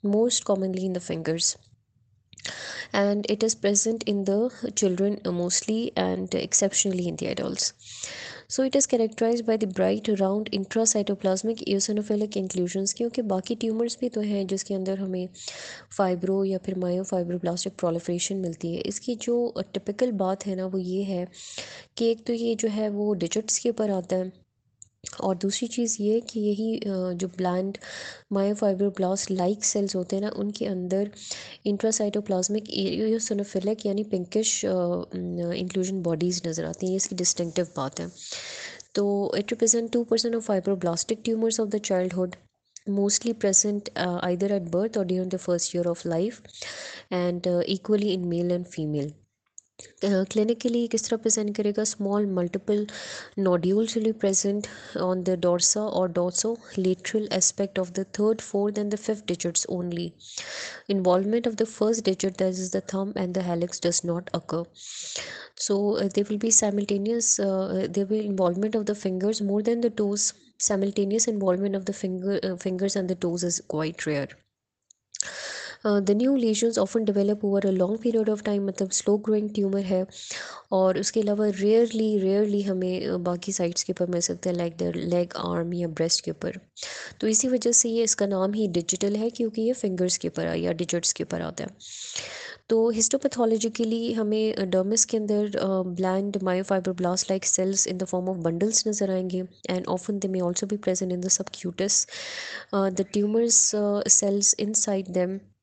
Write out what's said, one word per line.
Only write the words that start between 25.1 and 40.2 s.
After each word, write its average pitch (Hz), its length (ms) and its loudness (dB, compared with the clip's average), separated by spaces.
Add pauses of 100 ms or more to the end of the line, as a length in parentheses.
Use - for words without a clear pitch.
और 190 140 2
दूसरी 196 320 -2
चीज़ 233 340 -2
ये 214 200 2
कि 226 180 -8
यही, 208 380 0
अ, 226 40 -4 (320)
जो 180 140 -4
ब्लैंड 180 500 0 (560)
myofibroblasts 196 1000 2
like 190 320 0
सेल्स 202 320 0
होते 185 200 -2
हैं 196 80 0
ना, 208 60 -2
उनके 208 360 -4
अंदर 190 460 0 (560)
intracytoplasmic 208 1120 0
eosinophilic 208 1080 0
यानी 202 180 0
पिंकिश, 208 600 0
अ, 190 40 2 (460)
न-, 175 400 -4
इंक्लूजन 185 460 -2
बॉडीज 175 460 0
नज़र 160 180 -4
आती 165 200 -4
हैं। 185 60 0
ये 185 40 0
इसकी 190 200 -2
डिस्टिंक्टिव 175 520 0 (100)
बात 135 220 -4
है। 170 120 -8 (840)
तो 202 400 2
it 202 100 0
represent 226 500 2
two 240 100 2
percent 233 300 0